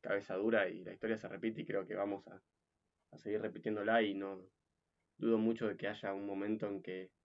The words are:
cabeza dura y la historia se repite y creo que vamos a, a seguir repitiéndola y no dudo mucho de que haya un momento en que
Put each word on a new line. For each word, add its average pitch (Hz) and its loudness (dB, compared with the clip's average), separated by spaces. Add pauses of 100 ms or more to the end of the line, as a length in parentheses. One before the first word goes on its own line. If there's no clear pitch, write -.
cabeza 101 -2
dura 104 4
y 92 -6
la 92 -10
historia 110 -2
se 98 -8
repite 104 -2
y - -4
creo 98 0
que 104 -6
vamos 98 -2
a, 101 -18 (720)
a - -16
seguir 107 -2
repitiéndola 107 2
y 104 2
no 98 -6 (680)
dudo 113 4
mucho 113 2
de 98 -2
que 101 -2
haya 104 -4
un 101 -6
momento 104 -2
en 98 -4
que 92 -6 (140)